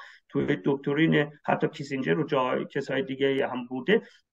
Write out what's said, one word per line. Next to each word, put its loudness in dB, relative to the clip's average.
توی 0
دکترین 2
حتی 2
کیسینجر -2
و -2
جا-، 0
کسای -2
دیگه 0
هم -6
بوده، 0